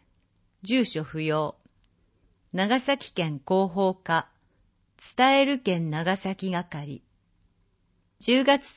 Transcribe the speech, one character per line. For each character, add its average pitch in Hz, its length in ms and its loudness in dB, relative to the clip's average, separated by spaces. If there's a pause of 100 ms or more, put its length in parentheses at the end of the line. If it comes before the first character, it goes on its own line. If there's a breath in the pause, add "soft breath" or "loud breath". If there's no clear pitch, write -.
(640)
住 233 220 2
所 - 180 -4
不 156 200 -8
要。 156 340 -2 (960)
長 208 280 0
崎 269 340 -4
県 156 280 -4
広 190 300 0
報 190 220 0
課、 - 340 -2 (880)
伝 269 240 4
え 277 60 4
る 277 120 0
県 175 300 -2
長 165 300 -2
崎 190 320 -6
係。 156 500 -8 (1200)
十 254 240 2
月 277 320 4